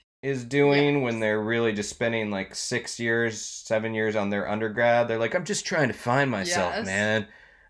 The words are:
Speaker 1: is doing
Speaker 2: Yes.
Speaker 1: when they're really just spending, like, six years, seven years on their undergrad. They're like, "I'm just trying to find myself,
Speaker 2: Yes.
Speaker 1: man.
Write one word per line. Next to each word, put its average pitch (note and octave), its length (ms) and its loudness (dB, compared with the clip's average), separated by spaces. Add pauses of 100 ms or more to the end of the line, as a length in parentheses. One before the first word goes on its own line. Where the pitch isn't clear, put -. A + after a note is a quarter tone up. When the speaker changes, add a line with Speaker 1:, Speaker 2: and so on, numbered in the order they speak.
(220)
Speaker 1:
is C3+ 220 -4
doing C#3+ 520 4
Speaker 2:
Yes. C#3 80 2
Speaker 1:
when A#2 180 0
they're G#2+ 200 2
really A#2 300 2
just G#2 180 -2
spending, A2+ 400 -2
like, F#2+ 240 -6
six - 460 -6
years, A#2 420 0
seven A2 520 -4
years A2 220 0
on G2+ 140 0
their G2+ 180 -2
undergrad. A2+ 600 2
They're A2+ 100 0
like, A2+ 160 0
"I'm F3 120 -2
just - 200 -4
trying D#3+ 220 0
to G#2+ 60 -2
find C3+ 360 0
myself, F2+ 460 -2
Speaker 2:
Yes. - 100 -4
Speaker 1:
man. G#2 420 0 (420)